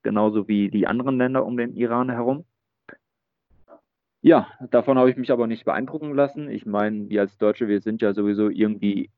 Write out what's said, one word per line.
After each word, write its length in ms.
genauso 460
wie 220
die 180
anderen 300
Länder 280
um 120
den 180
Iran 340
herum. 360
Ja, 260
davon 260
habe 140
ich 60
mich 140
aber 140
nicht 200
beeindrucken 500
lassen. 340
Ich 160
meine, 440
wir 120
als 160
Deutsche, 300
wir 120
sind 220
ja 100
sowieso 380
irgendwie 680